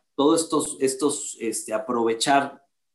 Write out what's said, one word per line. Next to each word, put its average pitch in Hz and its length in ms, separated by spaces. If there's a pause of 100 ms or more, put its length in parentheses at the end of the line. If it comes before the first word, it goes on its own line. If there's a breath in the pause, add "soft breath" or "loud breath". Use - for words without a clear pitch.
(140)
Todos 160 300
estos, - 380
estos, 135 600
este, 110 320
aprovechar 117 920 (320)